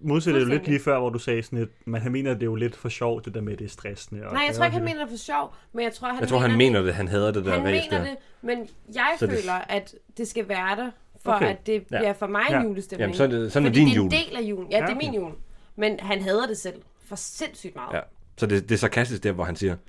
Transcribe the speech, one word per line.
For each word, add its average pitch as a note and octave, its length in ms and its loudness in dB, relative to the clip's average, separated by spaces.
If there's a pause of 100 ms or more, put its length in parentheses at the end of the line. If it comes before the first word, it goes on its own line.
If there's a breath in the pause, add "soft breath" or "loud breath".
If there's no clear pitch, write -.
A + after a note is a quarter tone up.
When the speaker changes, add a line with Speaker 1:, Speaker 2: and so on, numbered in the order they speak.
Speaker 1:
modsætter D#3 400 2
det B2+ 60 4
jo B2 40 2
lidt D3 80 4
Speaker 2:
Fuldstændig. D3+ 140 -2
Speaker 1:
lige C#3 120 2
før, C#3 140 4
hvor B2 120 0
du A#2 80 -2
sagde A#2 240 -2
sådan, A#2+ 160 -6
at, A2+ 100 -2 (160)
men A2+ 180 -4
han B2 100 -2
mener, C3+ 180 0
at B2 60 0
det G2+ 60 -6
er A#2 80 2
jo A2+ 40 -2
lidt A#2 220 -2
for - 120 -8
sjovt, A#2 360 -2
det G2+ 100 -10
der A2 60 -6
med, G#2 120 -4
at G2 60 -8
det G#2+ 60 -10
er G2+ 40 -10
stressende - 580 -12
og - 60 -10
Speaker 2:
Nej, - 140 0
jeg - 80 -2
tror E4+ 100 2
ikke, E4+ 120 2
han F4 80 -2
mener D#4+ 160 -4
det C#4+ 100 -6
for A#3 60 -10
sjov, C#4+ 380 -4 (180 soft breath)
men A#3 120 -4
jeg A3+ 100 -4
tror, B3 140 -8
han B3 120 -6
Speaker 3:
Jeg - 80 0
tror, B2+ 100 4
han B2 120 4
Speaker 2:
mener B2 200 6
Speaker 3:
mener G#2 120 4
det. F2+ 120 2
Han F#2+ 140 -2
hader G#2 220 2
det G2 140 -2
der F#2+ 80 0
Speaker 2:
Han F2+ 120 2
Speaker 3:
ræs F#2+ 260 2
Speaker 2:
mener F2+ 140 0
Speaker 3:
der. - 60 -4
Speaker 2:
det, C4 60 -8 (260 soft breath)
men A#3+ 260 -6 (260)
jeg B3+ 240 0
Speaker 3:
Så A#3 80 2
det G3 120 0
Speaker 2:
føler, F#3 140 -2
at F#3+ 420 -4 (220)
det A3+ 120 -6
skal G#3+ 200 -4
være F#3+ 280 -2
der, B3 140 -4 (340)
for A#3 80 2
Speaker 1:
Okay. G3+ 180 4
Speaker 2:
at F#3+ 160 -8
det A3 60 0 (180)
Speaker 3:
Ja. G#3 80 0
Speaker 2:
bliver G3+ 140 2
for G3+ 140 -6
mig G3+ 220 0
en C#4 60 2
Speaker 1:
Ja. C4 80 4
Speaker 2:
julestemning. G3+ 380 -4
Speaker 3:
Jamen, F3 160 0
så - 60 4
er - 40 6
det, A#2 260 0
så C#3+ 60 2
er C#3+ 40 6
det C#3 60 4
Speaker 2:
Fordi A#2 100 6
Speaker 3:
din D3+ 80 12
Speaker 2:
det C3 60 8
er A2 40 4
Speaker 3:
jul. G#2 80 6
Speaker 2:
en F#2 60 2
del - 260 0
af A#3+ 60 -2
julen. G3 280 -4
Ja, G3+ 60 4
det A3 80 2
er F3 40 0
Speaker 1:
Ja. G#3+ 60 0
Speaker 2:
min C#4 200 -4
jul. F3 180 -4 (440)
Men G#3+ 240 -2
han G3 220 -2
hader G3+ 240 2
det A3 120 -4
selv - 240 -10 (220)
for - 120 -12
sindssygt - 580 -10
meget. B2 220 -8
Speaker 3:
Ja. D#2 40 -4 (360)
Så A2+ 100 0
det, G#2 220 2
det A#2 60 2
er G#2 40 4
sarkastisk A#2+ 440 0
der, G#2 100 2
hvor F2+ 120 -4
han E2 120 -4
siger, F2+ 200 0 (120)